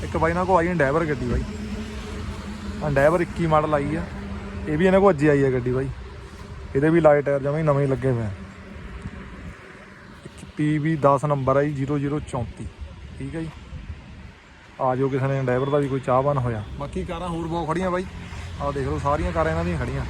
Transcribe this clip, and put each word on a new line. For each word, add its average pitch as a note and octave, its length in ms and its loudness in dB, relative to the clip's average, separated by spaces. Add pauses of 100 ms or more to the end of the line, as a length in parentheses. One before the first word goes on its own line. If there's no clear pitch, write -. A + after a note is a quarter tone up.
ਇੱਕ - 140 -4
ਬਾਈ E3 160 2
ਨਾਲ F3+ 120 0
ਕੋਲ F#3 120 6
ਆਈ E3+ 160 4
Endeavour D3+ 360 2
ਗੱਡੀ B2 160 -2
ਬਾਈ, A#2+ 180 0 (1500)
Endeavour D3 320 4
ਇੱਕੀ E3+ 260 -2
ਮਾਡਲ D#3 260 4
ਆਈ C#3+ 220 0
ਆ। - 60 -4 (680)
ਇਹ D3+ 100 0
ਵੀ F3 80 4
ਇਹਨਾਂ F#3 140 8
ਕੋਲ G3 140 8
ਅੱਜ C#3+ 100 0
ਹੀ D#3 40 6
ਆਈ C#3+ 160 6
ਆ C3+ 80 4
ਗੱਡੀ B2+ 200 0
ਬਾਈ। C3+ 180 -2 (880)
ਇਹਦੇ D3 140 4
ਵੀ E3 100 6
ਲਾਈਟ D3 260 8
ਟਾਇਰ C#3+ 140 2
ਜਮਾਂ C#3+ 180 0
ਹੀ D#3+ 60 0
ਨਵੇਂ C#3+ 220 4
ਹੀ C3+ 60 2
ਲੱਗੇ C3 200 0
ਹੋਏ A#2 120 0
ਆ। G#2 60 -4 (2000)
ਇੱਕ - 200 -16 (120)
ਪੀ D3+ 220 0
ਬੀ D#3+ 160 0
ਦਸ C#3 300 4
ਨੰਬਰ C3+ 320 2
ਆ C#3+ 60 4
ਜੀ, D3+ 80 0
ਜ਼ੀਰੋ C#3 280 -2
ਜ਼ੀਰੋ C#3+ 200 -2
ਚੌਂਤੀ। - 480 -6 (520)
ਠੀਕ C3+ 160 -8
ਹੈ D#3+ 60 -6
ਜੀ। D#3+ 80 -6 (1300)
ਆ B2+ 140 2
ਜਾਓ, C3+ 140 0
ਕਿਸੇ C3+ 180 0
ਨੇ C3+ 140 0
Endeavour B2+ 280 2
ਦਾ D3 80 4
ਵੀ C#3+ 100 2
ਕੋਈ C3+ 120 -2
ਚਾਹਵਾਨ C3+ 380 2
ਹੋਇਆ। A#2 260 -2 (160)
ਬਾਕੀ C#3+ 240 -6
ਕਾਰਾਂ E3+ 240 -6
ਹੋਰ E3 200 -4
ਬਹੁਤ E3 200 -2
ਖੜੀਆਂ F3+ 240 -2
ਬਾਈ, F#3 140 -2 (560)
ਆਹ C#3+ 100 -2
ਦੇਖ C#3 160 -2
ਲਓ, D3 120 -2
ਸਾਰੀਆਂ D3+ 320 0
ਕਾਰਾਂ D#3+ 200 2
ਇਹਨਾਂ E3 140 0
ਦੀਆਂ F3 140 -2
ਖੜੀਆਂ। C3 300 -2